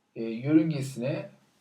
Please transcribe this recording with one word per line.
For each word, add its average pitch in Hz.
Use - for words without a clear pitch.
e, 113
yörüngesine 135